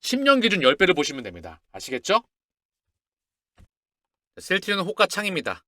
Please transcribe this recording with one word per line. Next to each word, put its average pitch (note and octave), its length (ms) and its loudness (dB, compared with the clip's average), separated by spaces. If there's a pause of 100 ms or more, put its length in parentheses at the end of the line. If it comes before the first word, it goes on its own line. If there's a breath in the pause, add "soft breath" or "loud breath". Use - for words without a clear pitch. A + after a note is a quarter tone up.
십 B3+ 200 -4
년 C#4 200 4
기준 G3+ 220 0
열 C3 140 4
배를 F3+ 180 4
보시면 C#3+ 280 -4
됩니다. E2+ 380 -14 (120)
아시겠죠? B2+ 500 -2 (2250)
셀트리온은 G3 460 -2
호가창입니다. F#3+ 840 -2